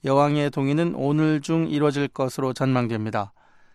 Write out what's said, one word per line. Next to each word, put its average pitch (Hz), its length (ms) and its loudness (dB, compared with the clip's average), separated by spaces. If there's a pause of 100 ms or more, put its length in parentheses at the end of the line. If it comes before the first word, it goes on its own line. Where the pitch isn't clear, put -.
여왕의 147 440 2
동의는 147 460 0
오늘 151 440 2
중 165 300 0
이뤄질 143 380 0
것으로 131 460 -2
전망됩니다. 113 760 -2 (440)